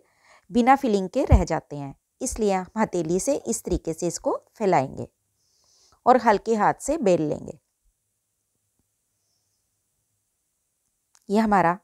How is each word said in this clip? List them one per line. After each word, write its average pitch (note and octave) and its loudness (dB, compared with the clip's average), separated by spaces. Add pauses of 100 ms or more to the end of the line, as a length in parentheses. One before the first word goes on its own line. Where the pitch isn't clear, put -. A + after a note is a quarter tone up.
(500)
बिना A#3+ 4
फिलिंग G3+ 0
के C4 -2
रह A#3+ 4
जाते D3+ -6
हैं, C#3 -10 (260)
इसलिए G3+ -2
हम F#3 -4 (100)
हथेली F3 -2
से C#4 -2
इस - -8
तरीके D#3+ -4
से F3 -6
इसको B3+ -4 (180)
फैलाएंगे D3+ -2 (1000)
और B3+ 8
हल्के A3 0
हाथ F3+ 2
से D4 -2
बेल F3+ 2
लेंगे। - -8 (3750)
ये G3+ 2
हमारा G3 2